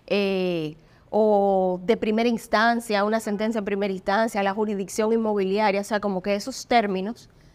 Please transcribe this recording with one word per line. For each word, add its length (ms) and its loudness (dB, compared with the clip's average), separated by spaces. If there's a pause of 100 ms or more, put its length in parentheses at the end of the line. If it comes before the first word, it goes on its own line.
eh, 680 0 (340)
o 760 2
de 140 2
primera 300 0
instancia, 760 0
una 160 0
sentencia 380 -4
en 80 -4
primera 260 -2
instancia, 500 0
la 120 0
jurisdicción 580 -2
inmobiliaria, 680 0
o 20 -12
sea, 160 -2
como 220 -2
que 120 -2
esos 320 -6
términos 640 0 (260)